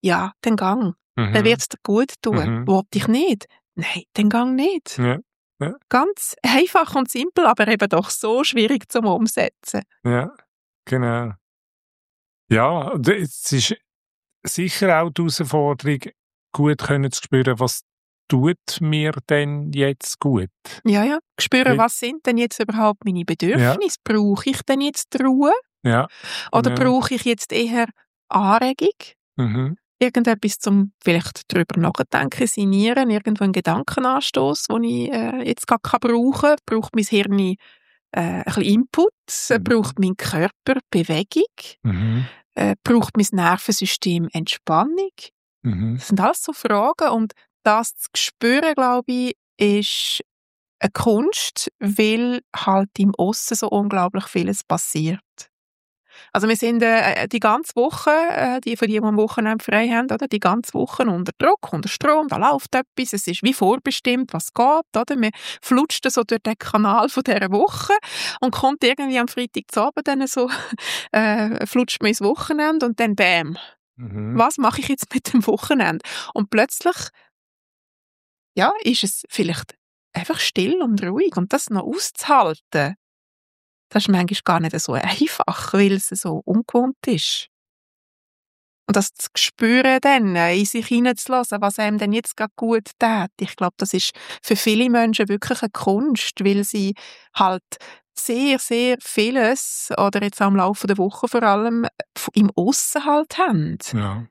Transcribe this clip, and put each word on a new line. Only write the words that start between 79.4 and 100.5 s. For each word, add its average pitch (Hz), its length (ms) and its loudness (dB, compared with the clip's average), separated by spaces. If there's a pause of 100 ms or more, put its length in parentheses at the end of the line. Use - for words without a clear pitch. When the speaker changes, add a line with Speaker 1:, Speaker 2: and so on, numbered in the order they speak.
Speaker 1:
einfach 175 280 -6
still 320 420 0
und 214 220 0
ruhig 269 320 0
und 185 160 0
das - 180 -2
noch 202 140 -2
auszuhalten, 196 1120 0 (960)
das 208 120 2
ist - 40 -2
manchmal 180 360 0
gar 170 160 2
nicht 165 200 -4
so - 120 -6
einfach, - 800 -2
weil 196 200 4
es 196 160 -2
so 165 360 -6
ungewohnt 240 520 0 (100)
ist. - 420 -2 (1400)
Und 208 80 4
das 202 180 0
zu - 220 -12
spüren 262 640 2
dann, 247 340 4
äh, 175 240 2
in 208 60 2
sich 226 240 -4
hineinzulassen, 247 720 0
was 202 180 -2
einem 208 200 0
denn 208 140 0
jetzt 233 240 -4
gerade 220 200 -4
gut 226 420 -2
tät, 214 320 0 (100)
ich - 140 -6
glaub, 180 240 -2
das 196 160 -2
ist - 180 -2 (300)
für 208 140 0
viele 220 340 2
Menschen 226 380 2
wirklich 208 340 -2
eine 214 80 -4
Kunst, 214 720 -2
weil 196 200 2
sie 202 300 -2 (400)
halt 185 280 0 (560)
sehr, 262 400 0
sehr 247 420 0
vieles, 240 960 0
oder 202 260 2
jetzt 202 200 -2
am 196 140 4